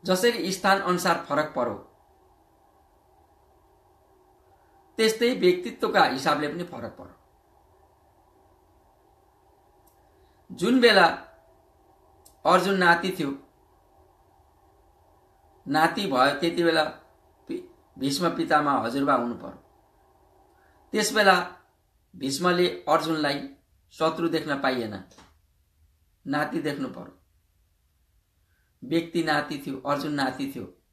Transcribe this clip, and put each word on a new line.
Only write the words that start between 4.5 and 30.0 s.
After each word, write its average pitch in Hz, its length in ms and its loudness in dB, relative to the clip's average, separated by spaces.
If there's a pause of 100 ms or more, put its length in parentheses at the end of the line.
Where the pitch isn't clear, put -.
त्यस्तै 226 360 2
व्यक्तित्वका 180 720 2
हिसाबले 151 440 0
पनि 165 160 -6
फरक 120 360 -12
पर्यो। - 160 -20 (3250)
जुन 240 300 2
बेला 196 460 6 (1200)
अर्जुन 180 320 4
नाति 175 420 2
थियो, 139 180 -4 (2250)
नाति 160 380 2
भयो, 139 340 2
त्यति 170 240 0
बेला 160 360 2 (480)
पि-, - 520 -14
भीष्म 143 300 -2
पितामह 151 420 0
हजुरबा 135 420 0
हुनु 120 220 -2
पर्यो। - 280 -16 (1300)
त्यस 214 220 -2
बेला 190 440 4 (580)
भीष्मले 175 520 0
अर्जुनलाई 151 840 -2 (420)
शत्रु 165 380 -2
देख्न 151 320 -4
पाइएन, 113 420 -4 (1200)
नाति 147 340 -4
देख्नु 139 280 -6
पर्यो। - 340 -18 (1600)
व्यक्ति 165 400 -2
नाति 147 440 -2
थियो, 131 120 -8
अर्जुन 143 340 -4